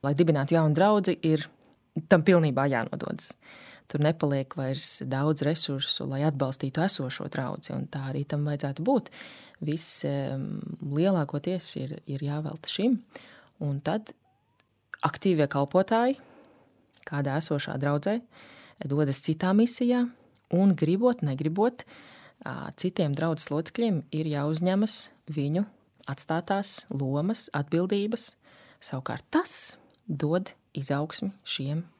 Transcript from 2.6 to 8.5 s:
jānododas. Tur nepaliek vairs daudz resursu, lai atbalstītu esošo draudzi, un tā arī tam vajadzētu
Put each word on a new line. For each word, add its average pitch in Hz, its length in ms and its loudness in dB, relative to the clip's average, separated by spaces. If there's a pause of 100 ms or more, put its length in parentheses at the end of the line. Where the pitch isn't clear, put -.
jānododas. - 600 -4 (540)
Tur 151 120 -4
nepaliek 147 560 0
vairs 135 460 -2
daudz 139 420 0
resursu, 143 640 -2
lai 135 160 -2
atbalstītu 139 580 0
esošo 143 460 0
draudzi, - 480 -6
un 131 140 -4
tā 135 180 -6
arī 139 160 -4
tam 147 240 -2
vajadzētu 147 380 -4